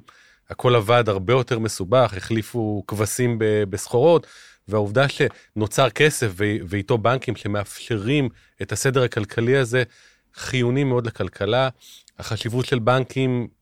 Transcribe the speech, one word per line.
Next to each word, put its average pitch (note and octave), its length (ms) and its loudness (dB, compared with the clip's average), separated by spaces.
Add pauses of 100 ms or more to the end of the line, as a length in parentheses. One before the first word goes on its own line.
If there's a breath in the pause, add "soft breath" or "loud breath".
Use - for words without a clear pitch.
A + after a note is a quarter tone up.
(500 soft breath)
הכל B2 260 2
עבד A#2+ 320 4
הרבה G2 260 0
יותר B2 260 2
מסובך, A2 580 0
החליפו G#2+ 680 -4
כבשים A2 520 -2
ב-, G#2+ 300 2
בסחורות, C#3 580 2 (400 loud breath)
והעובדה G#2+ 420 2
שנוצר A#2+ 800 0
כסף C#3+ 460 2
ו-, G#2 200 0 (120)
ואיתו G2+ 300 -2
בנקים A#2 380 0
שמאפשרים A2 960 -4 (320 soft breath)
את G2+ 100 -8
הסדר C3 320 0
הכלכלי A#2 540 0
הזה, B2 260 0 (500 soft breath)
חיוני B2+ 500 -2
מאוד B2 240 0
לכלכלה. A2+ 600 -2 (500 loud breath)
החשיבות A#2+ 460 -4
של B2+ 140 0
בנקים B2+ 680 0 (140)